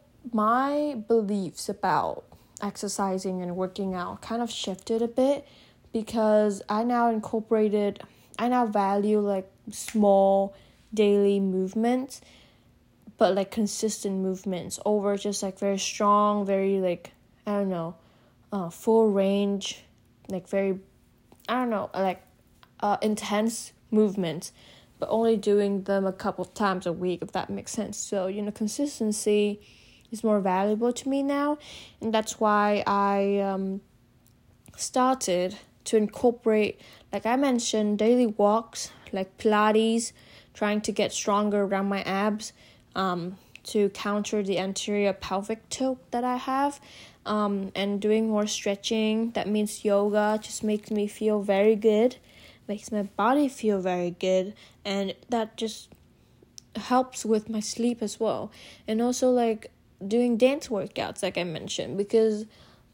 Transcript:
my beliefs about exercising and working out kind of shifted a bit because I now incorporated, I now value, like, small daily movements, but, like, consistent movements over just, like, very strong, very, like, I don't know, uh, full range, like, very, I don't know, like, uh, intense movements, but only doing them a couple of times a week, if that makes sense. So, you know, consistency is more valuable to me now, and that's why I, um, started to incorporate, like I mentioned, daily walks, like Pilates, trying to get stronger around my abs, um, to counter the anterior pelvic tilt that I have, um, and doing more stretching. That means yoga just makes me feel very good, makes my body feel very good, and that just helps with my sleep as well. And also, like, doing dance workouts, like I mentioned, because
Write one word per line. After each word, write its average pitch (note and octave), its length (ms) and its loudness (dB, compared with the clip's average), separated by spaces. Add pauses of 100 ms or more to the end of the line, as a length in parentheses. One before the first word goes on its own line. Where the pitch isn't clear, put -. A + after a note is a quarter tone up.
(340)
my C4 760 0
beliefs G#3 600 0
about D3+ 560 -2 (360)
exercising F#3+ 800 -4
and F3 140 -6
working F#3 380 -4
out F#3 280 -8
kind A3+ 200 -6
of A#3+ 80 -4
shifted A3+ 520 -4
a A#3 60 0
bit C4+ 400 0 (460)
because G#3+ 760 2
I G#3+ 160 -2
now A#3+ 260 2
incorporated, G#3+ 920 0 (360)
I A#3 120 -2
now B3 160 2
value, G#3 540 2
like, G3+ 300 -2 (220)
small G3 840 4 (380)
daily G3+ 460 4
movements, G#3 840 0 (960)
but, F#3+ 180 4
like, G3 160 -2
consistent G#3 720 -2
movements F#3+ 640 -6
over G3+ 320 0
just, G3+ 260 -4
like, F#3+ 160 -8
very G3+ 200 0
strong, G#3 680 2
very, G3 340 0
like, F3+ 340 -2 (320)
I G#3 60 -4
don't G3+ 180 0
know, E3+ 260 -6 (560)
uh, F#3 180 -4
full A3+ 420 4
range, G3 720 0 (460)
like, F#3 200 -8
very, G3 300 0 (680)
I A#3+ 120 -2
don't B3 100 -2
know, G#3 240 -4
like, F#3 280 -2 (580)
uh, G#3 220 0
intense G#3+ 720 -2 (200)
movements, G3 600 0 (480)
but - 100 -6
only A3+ 280 2
doing G3+ 460 2
them G3 220 0
a F#3+ 60 -2
couple F#3+ 320 -6
of - 100 -12
times F#3+ 320 -2
a F3+ 60 -2
week, F3 300 -4
if G#3+ 100 -12
that - 180 -6
makes G3 220 -10
sense. G3+ 260 -6
So, F#3+ 300 -4
you G3+ 140 -4
know, G#3 100 -6
consistency G#3 1120 -2 (500)
is G#3+ 120 -12
more G#3+ 160 4
valuable G#3 540 0
to C4+ 160 -6
me C#4 140 0
now, C#4+ 340 0 (440)
and A3 120 -4
that's A3 260 -2
why G#3 460 2
I, G3+ 540 2
um, F#3+ 420 -4 (920)
started G#3 800 0 (280)
to - 120 2
incorporate, G#3+ 840 2 (320)
like G3+ 120 -4
I A#3 100 2
mentioned, A#3 640 0
daily A#3+ 300 4
walks, G#3 640 0 (200)
like F#3+ 260 -6
Pilates, A3 720 4 (420)
trying G#3 280 -2
to G#3+ 100 -4
get G3+ 220 -2
stronger G#3 500 0
around F#3+ 240 0
my G3 140 -2
abs, G#3 500 -2 (440)
um, F#3 420 -4 (260)
to G3+ 260 2
counter G#3 540 -4
the F#3+ 160 -2
anterior G3 540 0
pelvic G3+ 560 -6
tilt C4 300 -4 (120)
that A#3+ 120 -2
I B3 140 -2
have, C4+ 440 -2 (440)
um, G3+ 500 -2
and G3+ 260 -2
doing A3 280 2
more G#3 180 2
stretching. A3 840 -2
That G#3 160 -4
means G#3 380 -2
yoga G#3 560 2
just - 220 -10
makes G#3+ 260 -2
me G#3 180 -2
feel G#3+ 340 0
very G3+ 340 4
good, A3 420 4 (500)
makes G#3 240 -8
my G#3 120 -2
body B3 440 2
feel G#3+ 320 0
very F3+ 320 -2
good, F#3 420 0 (300)
and G3 320 -4 (140)
that A3+ 260 -2
just - 340 -10 (840)
helps B3+ 480 -2
with G#3+ 260 0
my A3 120 -4
sleep A#3 400 -2
as G#3 180 -6
well. G#3 320 -2 (360)
And A3 140 0
also, B3 300 2
like, A#3 400 0 (340)
doing A#3 320 2
dance C4 300 2
workouts, F#3 560 -4
like F#3 140 -2
I E3+ 60 -2
mentioned, E3+ 540 -6
because G#3+ 480 2 (480)